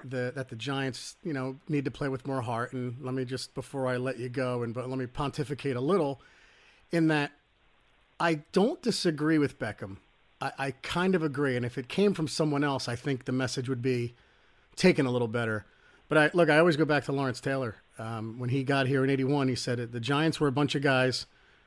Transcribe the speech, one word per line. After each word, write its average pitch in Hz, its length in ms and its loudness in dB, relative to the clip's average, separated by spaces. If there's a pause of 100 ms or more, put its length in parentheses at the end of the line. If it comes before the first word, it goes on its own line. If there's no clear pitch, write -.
the, 123 300 -6
that 135 120 -8
the - 80 -12
Giants, 135 680 -6
you 165 120 -6
know, 131 240 -6 (100)
need 147 160 0
to 135 80 -2
play 143 160 -4
with 135 180 -4
more 135 160 -2
heart. 117 300 -4
And 123 300 -6
let 127 120 -6
me 131 120 -2
just, 127 280 -8
before 131 360 -4
I 127 80 0
let 127 220 -4
you 127 100 -6
go, 123 340 -2
and, 117 100 -4
but 123 140 -6
let 131 100 -6
me 131 80 -4
pontificate 139 720 -4
a 123 60 -2
little 147 400 0 (720)
in 165 160 4
that 147 240 0 (880)
I 165 140 4 (180)
don't 233 280 4
disagree 160 560 2
with 143 220 0
Beckham. 101 380 -8 (420)
I, 135 180 -4
I 139 140 -4 (100)
kind 185 320 0
of 165 100 2
agree. 135 340 0
And 120 80 0
if 120 120 -6
it 127 120 -8
came 196 240 4
from 160 160 -2
someone 151 340 0
else, 135 240 -2
I 120 80 -4
think 131 300 -4
the 131 80 -4
message 127 340 -2
would 127 140 -4
be 120 320 0 (640)
taken 156 280 4
a 123 60 0
little 123 160 2
better. 110 380 -2 (420)
But 151 100 4
I, 151 160 6
look, 170 160 6
I 147 80 8
always 165 200 6
go 156 80 4
back 143 180 2
to - 80 -4
Lawrence 135 300 -2
Taylor. 135 340 -4 (240)
Um, 113 400 -8
when 123 100 -4
he 135 140 0
got 135 240 2
here 131 160 2
in 131 60 2
eighty-one, 135 400 2
he 123 40 0
said 120 260 -2
it, 117 120 -8
the 120 80 -6
Giants 143 400 0
were 151 80 4
a 135 40 4
bunch 143 240 0
of 143 60 0
guys 127 440 4 (420)